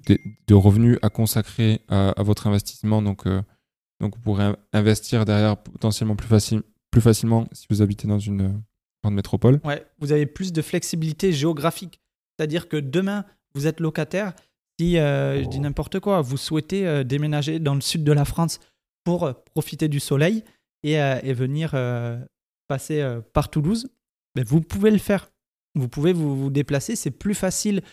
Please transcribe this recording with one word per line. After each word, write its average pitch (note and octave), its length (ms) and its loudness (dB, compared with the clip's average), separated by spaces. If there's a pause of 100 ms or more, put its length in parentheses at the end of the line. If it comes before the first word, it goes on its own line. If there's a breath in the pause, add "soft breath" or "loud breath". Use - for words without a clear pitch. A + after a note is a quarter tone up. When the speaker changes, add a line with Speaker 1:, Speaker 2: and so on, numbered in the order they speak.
Speaker 1:
de, G#2 120 6 (280)
de G#2+ 60 8
revenus G#2 480 8
à G#2 80 2
consacrer A2 800 0
à, G2 220 2
à - 140 -2
votre G#2 220 0
investissement. G#2+ 560 0
Donc, G2+ 240 -2
euh, F#2+ 160 0 (580)
donc, G#2 160 -4
vous A#2 60 -18
pourrez G2+ 220 0
in-, G2+ 140 0 (160)
investir G#2+ 520 2
derrière G#2 320 2
potentiellement G#2+ 580 -2
plus - 120 -8
facile, G#2+ 340 4 (300)
plus A#2+ 100 6
facilement A2+ 500 4
si - 200 -20
vous G#2+ 100 2
habitez G#2 260 0
dans G#2 120 0
une, G2+ 220 -2
euh, F#2+ 80 0 (540)
grande G#2 120 0
métropole. B2 480 2
Speaker 2:
Ouais, D3 220 -6 (140)
vous D3 120 -4
avez D3+ 160 2
plus F#3+ 260 -8
de D#3 80 -2
flexibilité D#3+ 680 -4
géographique. D#3+ 680 -4 (380)
C'est-à-dire D#3+ 320 -4
que D#3 80 -4
demain, F#3+ 480 -4 (300 soft breath)
vous C#3 100 -4
êtes D#3 140 -2
locataire, E3 540 -4 (460 soft breath)
si, E3+ 180 2
euh, C#3 460 0
je B2+ 60 -4
dis B2+ 100 -8
Speaker 3:
Oh. C#3 40 -2
Speaker 2:
n'importe D3 360 -4
quoi, F#3+ 220 0
vous C3 160 -4
souhaitez, D#3+ 500 -4
euh, C#3+ 160 0
déménager D3 560 -2
dans C#3 160 0
le C#3 60 -2
sud E3 240 -4
de D3 80 4
la C#3+ 100 4
France - 360 -2 (440)
pour, F3 220 -2
euh, C3 80 -2 (200)
profiter D#3 360 -4
du C#3+ 100 0
soleil E3+ 440 0 (400 soft breath)
et, D3+ 180 0
euh, C3+ 200 0
et C3+ 120 -2
venir, C#3 400 -4
euh, A#2+ 440 -4 (520)
passer, D3 320 -4
euh, B2 180 -4 (140)
par D3+ 160 0
Toulouse, G#3 380 -2 (480)
ben, C3 100 -2
vous C#3+ 160 2
pouvez G3 300 0
le G#3+ 60 4
faire. - 340 -2 (440)
Vous B2+ 140 -2
pouvez D3+ 240 0
vous, D3+ 220 0
vous C3+ 140 -4
déplacer. C#3+ 460 -2
C'est - 160 -6
plus G3+ 240 -4
facile, G3 460 -2 (120)